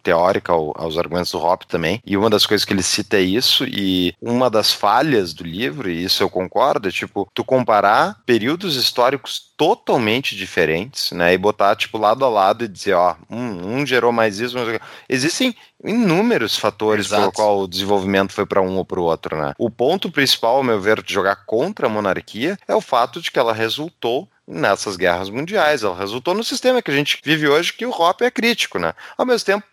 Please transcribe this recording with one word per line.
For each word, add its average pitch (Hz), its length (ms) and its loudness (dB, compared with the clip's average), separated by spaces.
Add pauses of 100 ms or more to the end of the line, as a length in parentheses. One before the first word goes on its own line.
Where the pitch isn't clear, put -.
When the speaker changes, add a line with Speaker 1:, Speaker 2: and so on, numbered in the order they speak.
Speaker 1:
teórica 90 520 2
ao, 78 180 0 (100)
aos 80 160 -4
argumentos 85 340 -2
do 90 120 -4
Hoppe 87 240 0
também. 85 380 -2
E 98 100 -2
uma 104 140 2
das 104 160 4
coisas 101 180 0
que - 80 -6
ele 95 100 0
cita - 360 -2
é 95 40 4
isso, 107 440 2
e 92 560 0
uma 123 280 0
das 107 220 2
falhas 110 640 2
do 82 100 -16
livro, 110 460 -6
e 85 160 -4
isso - 180 0
eu 92 60 2
concordo, 107 580 0
é, 87 40 0
tipo, - 420 -6
tu 120 100 -4
comparar 120 720 2 (100)
períodos 139 520 0
históricos - 800 -2
totalmente 135 800 0
diferentes, 90 760 -2
né, 87 220 2
e 92 40 4
botar, 104 380 2
tipo, - 220 -6
lado 110 260 2
a 131 60 2
lado 107 340 2
e 113 60 -6
dizer, 95 240 -4
ó, 87 220 2 (140)
um, 107 520 -6
um 147 40 -2
gerou 120 280 2
mais 110 260 0
isso, 123 180 -6
mas 113 220 -4 (300)
existem 170 440 0 (300)
inúmeros 196 760 0
fatores 104 500 0
Speaker 2:
Exato. 104 140 2
Speaker 1:
pelo 98 120 2
qual 104 260 2
o 95 80 -2
desenvolvimento 98 640 0
foi 101 140 -2
pra 98 160 0
um 92 160 -2
ou 87 80 -2
pro 90 180 -4
outro, 80 340 -2
né? 71 200 -4
O 113 120 -2
ponto 160 400 -2
principal, 127 480 0
ao 135 60 2
meu 113 160 0
ver, 104 240 0
de - 100 -10
jogar 98 320 0
contra 135 420 -2
a - 20 2
monarquia 104 680 -4 (100)
é 196 60 -2
o 214 80 2
fato 127 400 0
de - 80 -6
que - 100 -2
ela 117 140 2
resultou 123 760 -4 (180)
nessas 107 480 0
guerras 90 340 0
mundiais, 151 540 -2
ela 90 140 -2
resultou 113 360 -4
no 220 100 -2
sistema 254 380 0
que - 100 -6
a 139 40 0
gente 143 280 -2
vive 151 260 0
hoje, 165 240 2
que - 120 -8
o 247 60 -4
Hoppe 175 340 2
é 240 60 0
crítico, 226 480 -2
né? 85 140 -2 (240)
Ao - 80 0
mesmo 240 200 0
tempo 202 280 0